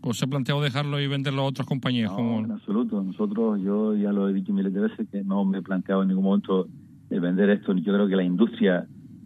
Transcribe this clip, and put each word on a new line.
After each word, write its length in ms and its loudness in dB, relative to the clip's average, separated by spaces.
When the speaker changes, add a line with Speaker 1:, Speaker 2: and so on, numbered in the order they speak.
Speaker 1:
¿O 120 -2
se 100 0
ha 40 -2
planteado 340 0
dejarlo 380 -2
y 60 0
venderlo 360 -2
a 40 2
otras 200 -4
compañías? 440 0
Speaker 2:
No, 60 -4
Speaker 1:
Como 240 0
Speaker 2:
en 120 -4
absoluto. 500 -2
Nosotros, 600 0
yo 320 2
ya 180 2
lo 160 2
he 40 2
dicho 200 0
miles 200 0
de 80 -2
veces, 300 -2
que 140 -4
no 200 0
me 140 2
he 40 -6
planteado 400 0
en 60 2
ningún 160 2
momento 440 2
el 100 0
vender 300 2
esto. 240 0
Yo 180 0
creo 160 2
que 80 2
la 80 2
industria 640 2